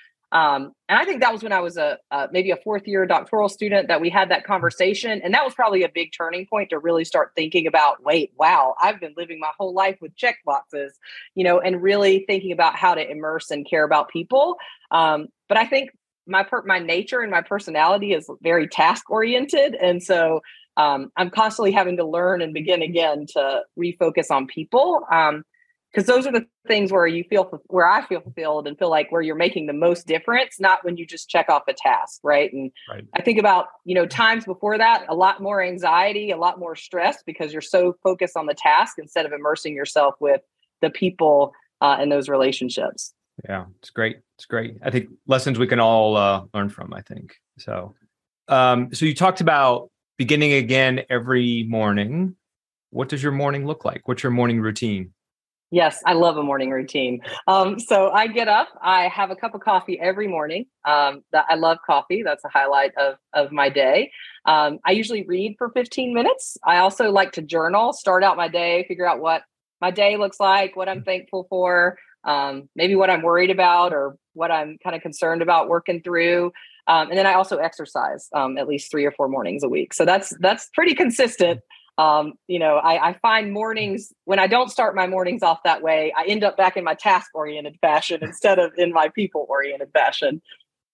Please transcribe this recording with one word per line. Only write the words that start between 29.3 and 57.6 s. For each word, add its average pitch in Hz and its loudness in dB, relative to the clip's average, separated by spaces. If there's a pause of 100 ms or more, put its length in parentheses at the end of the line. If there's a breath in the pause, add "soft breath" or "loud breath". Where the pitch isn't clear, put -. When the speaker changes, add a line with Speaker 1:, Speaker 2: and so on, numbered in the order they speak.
Speaker 1:
making 165 -2
the 147 -6
most 175 0
difference, 233 -2
not 185 4
when 175 -6
you 170 -12
just 165 -16
check 165 2
off 147 2
a 135 -2
task, - -2
right? 147 2
And 135 -10 (160 loud breath)
Speaker 2:
Right. - -14 (100)
Speaker 1:
I - -4
think 226 0
about, 202 4 (180)
you 180 -4
know, 175 2
times 226 0
before 208 -4
that, 226 4
a 160 -4
lot 185 2
more 196 -2
anxiety, 185 0
a 170 -4
lot 180 0
more 170 -10
stress - -2
because 156 -10
you're 156 -10
so 180 2
focused 185 -2
on 156 -6
the 147 -2
task 160 2
instead 156 -6
of 143 -12
immersing 147 -4
yourself 143 0
with 143 2 (400)
the 160 0
people, 151 2 (300 soft breath)
uh, 139 4
and 143 0
those 143 0
relationships. 131 -2 (340)
Speaker 2:
Yeah, 95 -10 (140)
it's - -20
great. 110 -4 (180)
It's - -20
great. 113 -6
I 131 -6
think 127 -4 (160)
lessons 131 0
we 123 0
can 117 2
all, 110 4
uh, 101 2 (120)
learn 101 -4
from, - -14
I 98 -14
think. - -20 (220)
So, 98 -12 (540)
um, 127 2
so 160 -4
you 156 0
talked 185 0
about 139 2 (260)
beginning 147 2
again 131 2
every 123 0
morning. 113 -2 (540)
What 135 -6
does 139 -6
your 143 -2
morning 139 -2
look 156 -8
like? - -6
What's 123 -4
your 127 -2
morning 120 0
routine? 107 -4 (580)
Speaker 1:
Yes, 170 0
I 180 2
love 170 2
a 151 -4
morning 139 -2
routine. 131 -4 (240 loud breath)
Um, 190 2